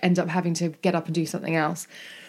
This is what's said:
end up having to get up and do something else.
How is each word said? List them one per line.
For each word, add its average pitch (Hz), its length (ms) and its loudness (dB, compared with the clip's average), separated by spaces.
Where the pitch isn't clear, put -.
end 180 160 6
up 175 80 2
having 170 280 0
to 170 160 0
get 175 120 2
up 165 120 0
and 160 100 -4
do 165 100 2
something - 300 -4
else. 160 320 0